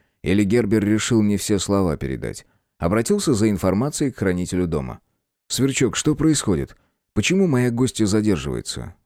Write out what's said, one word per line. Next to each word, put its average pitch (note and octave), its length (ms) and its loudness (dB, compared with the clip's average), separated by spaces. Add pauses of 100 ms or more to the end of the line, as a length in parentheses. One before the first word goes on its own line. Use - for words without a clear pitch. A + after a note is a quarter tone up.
(240)
Или G2+ 200 2
Гербер G2+ 400 2
решил A2 380 2
не G#2 160 2
все G2 220 0
слова F#2+ 360 0
передать. B1+ 520 -8 (320)
Обратился B2+ 560 0
за A2 140 2
информацией G#2 600 0
к - 80 -10
хранителю F2+ 480 -2
дома. C2+ 340 -4 (480)
"Сверчок, C3 480 0
что D#3 200 0
происходит? C#3 600 0 (380)
Почему F#3 320 2
моя B2 240 2
гостья A#2 380 0
задерживается? D2 880 -2 (100)